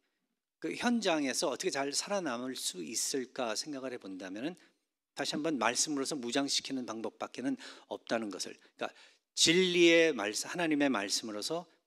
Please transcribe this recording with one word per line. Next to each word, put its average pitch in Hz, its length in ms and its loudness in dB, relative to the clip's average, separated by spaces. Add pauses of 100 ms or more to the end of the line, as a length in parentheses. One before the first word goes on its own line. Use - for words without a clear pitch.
(580)
그 - 160 -6
현장에서 175 720 2
어떻게 143 220 -2
잘 139 240 -2
살아남을 131 640 -2
수 - 260 -6
있을까 120 720 -4
생각을 131 380 -6
해본다면은 98 640 -8 (580)
다시 - 180 -4
한번 151 260 0
말씀으로서 127 580 0
무장시키는 131 680 -2
방법밖에는 113 680 -6 (320)
없다는 110 420 -4
것을, 95 260 -8 (200)
그러니까 - 180 -6 (420)
진리의 170 800 6
말씀, 104 360 -4
하나님의 156 400 2
말씀으로서 110 760 -2 (220)